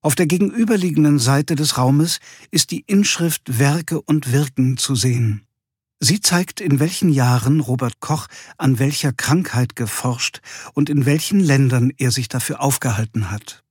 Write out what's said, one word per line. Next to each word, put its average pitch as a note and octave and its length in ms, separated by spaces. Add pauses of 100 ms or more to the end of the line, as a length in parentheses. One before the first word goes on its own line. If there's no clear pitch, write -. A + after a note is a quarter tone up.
Auf D3+ 140
der F3 140
gegenüberliegenden F3+ 880
Seite C#3 380
des C#3+ 200
Raumes C#3+ 440 (320)
ist - 180
die E3+ 160
Inschrift E3+ 720
Werke D3+ 420
und D3 300
Wirken C3 460
zu - 180
sehen. A#2 500 (560)
Sie G3 200
zeigt, - 400
in D3 180
welchen F3 300
Jahren B2+ 500
Robert C3 400
Koch - 300 (280)
an C3 220
welcher C3+ 340
Krankheit B2+ 600
geforscht - 680 (300)
und D3 160
in C#3 180
welchen E3 340
Ländern C3+ 580
er B2 140
sich B2 160
dafür - 320
aufgehalten A2 720
hat. - 380